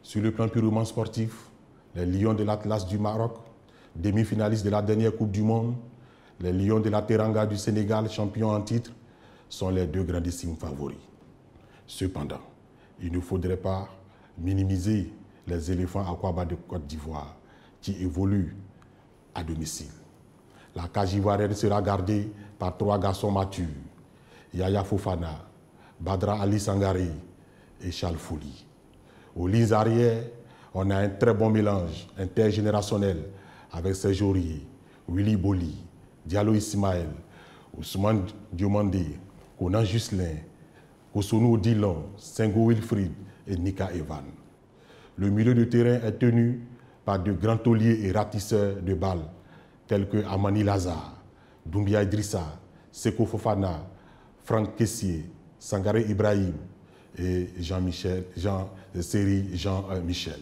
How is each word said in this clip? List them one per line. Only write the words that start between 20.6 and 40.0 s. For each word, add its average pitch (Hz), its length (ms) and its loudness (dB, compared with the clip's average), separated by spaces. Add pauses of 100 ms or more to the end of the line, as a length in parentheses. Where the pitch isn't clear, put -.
La 87 140 -8
cage 98 260 0
ivoirienne 101 400 2
sera 104 260 2
gardée 101 500 0 (280)
par 92 180 -4
trois 104 220 2
garçons 98 320 0
matures, 95 340 0 (880)
Yaya 95 320 0
Fofana, 85 640 -4 (520)
Badra 101 440 0
Ali 98 180 2
Sangaré 95 480 2 (760)
et 90 80 -6
Charles 85 280 -4
Fouli. 73 480 -12 (680)
Aux 87 120 -2
lignes 107 260 6
arrières, 113 520 4 (500)
on 95 160 0
a 98 60 2
un 101 120 2
très 113 240 4
bon 110 160 4
mélange 101 580 2 (120)
intergénérationnel 101 1080 2 (480)
avec 90 220 -2
Serge 98 260 0
Aurier, 90 460 0 (420)
Willy 101 280 2
Boli, 90 460 0 (440)
Diallo 104 280 2
Ismaël, 98 540 0 (720)
Ousmane 98 480 0 (260)
Diomandé, 95 640 0 (400)
Conan 95 240 2
Ghislain, 92 540 -2 (800)